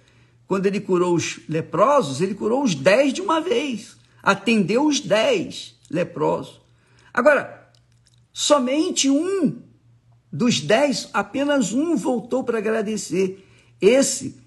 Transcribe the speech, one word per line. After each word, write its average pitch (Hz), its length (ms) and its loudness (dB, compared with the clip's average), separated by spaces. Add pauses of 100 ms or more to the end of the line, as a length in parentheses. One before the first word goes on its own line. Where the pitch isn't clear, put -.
(460)
Quando 190 200 -2
ele 202 140 0
curou 180 340 2
os - 340 -4
leprosos, 165 720 2
ele 196 140 0
curou 226 280 -2
os 208 120 0
dez 214 380 4
de 311 80 -6
uma 320 200 0
vez. 285 560 -4 (260)
Atendeu 208 640 2
os 285 140 0
dez 208 760 -2 (140)
leprosos. 165 720 -4 (520)
Agora, - 580 2 (600)
somente 285 760 0
um 320 540 0 (680)
dos 170 300 -2
dez, 226 520 0
apenas 262 600 -2
um 302 240 0
voltou 247 460 -4
para 226 160 -4
agradecer. 202 880 -4 (320)
Esse, - 560 2 (100)